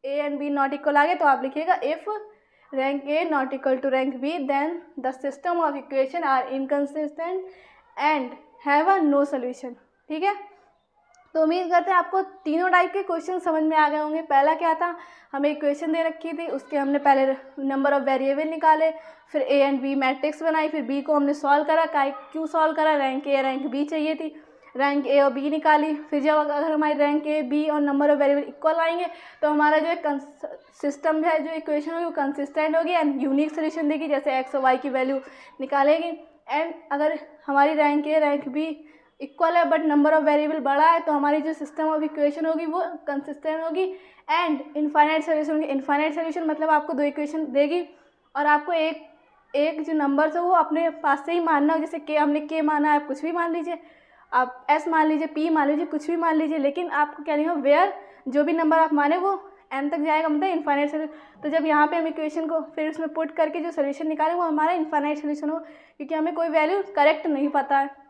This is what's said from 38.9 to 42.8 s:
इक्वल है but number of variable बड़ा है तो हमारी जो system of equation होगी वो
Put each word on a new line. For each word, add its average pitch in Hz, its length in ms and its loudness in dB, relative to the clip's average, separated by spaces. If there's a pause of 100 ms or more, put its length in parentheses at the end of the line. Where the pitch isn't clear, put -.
इक्वल 330 380 -2
है 339 80 4
but 320 200 0
number 294 280 4
of 311 100 4
variable 302 380 2
बड़ा 285 300 4
है 339 80 4
तो 320 120 -2
हमारी 294 300 2
जो 311 140 -4
system 311 340 -6
of 311 140 0
equation 302 440 0
होगी 320 200 -2
वो 339 160 -2 (240)